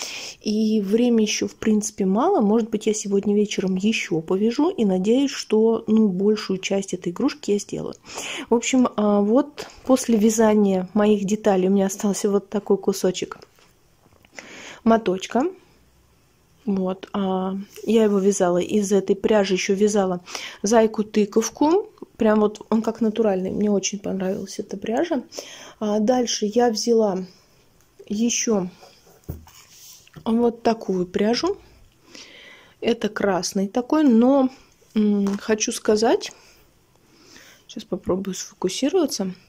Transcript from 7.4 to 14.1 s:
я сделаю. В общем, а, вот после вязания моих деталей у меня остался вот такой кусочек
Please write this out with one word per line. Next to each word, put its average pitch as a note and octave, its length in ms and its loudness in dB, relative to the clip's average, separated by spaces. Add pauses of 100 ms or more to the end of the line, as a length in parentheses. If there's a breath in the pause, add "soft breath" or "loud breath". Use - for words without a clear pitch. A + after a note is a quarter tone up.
я G3+ 80 0
сделаю. - 360 -10 (540 loud breath)
В A3+ 60 2
общем, A#3+ 420 2
а, G#3 240 2
вот A3+ 460 0 (180)
после B3 320 2
вязания G#3 760 2
моих G#3 320 2
деталей F#3+ 420 0
у F#3+ 40 2
меня G3 140 4
остался G3 440 -2
вот G3 200 -2
такой G3+ 280 -2
кусочек G3 600 -4 (1500 loud breath)